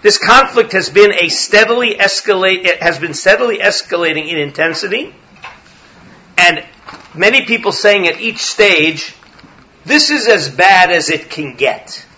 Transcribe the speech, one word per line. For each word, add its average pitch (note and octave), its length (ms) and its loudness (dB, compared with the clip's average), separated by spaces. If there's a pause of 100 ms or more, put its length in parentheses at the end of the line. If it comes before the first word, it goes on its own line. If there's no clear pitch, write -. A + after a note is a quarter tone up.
This G#3 160 2
conflict B3 560 2
has F#3+ 160 -2
been G3+ 240 4
a F3 160 -2
steadily A3 680 0
escalate, F#3+ 680 0
it E3+ 180 -2
has E3+ 160 0
been E3 140 -8
steadily G#3 460 0
escalating E3+ 680 -2
in E3 120 -6
intensity, E3 760 -6 (1200)
and F3 260 2 (500)
many A3 300 2
people A3 280 -2
saying G3+ 360 2
at E3 140 -6
each A3+ 160 -6
stage, E3 760 0 (680)
"This G3+ 240 0
is C4+ 180 -2
as F#3 220 2
bad F3+ 420 4
as E3 200 0
it D#3 180 -4
can C#3 280 -10
get. - 460 -4 (160)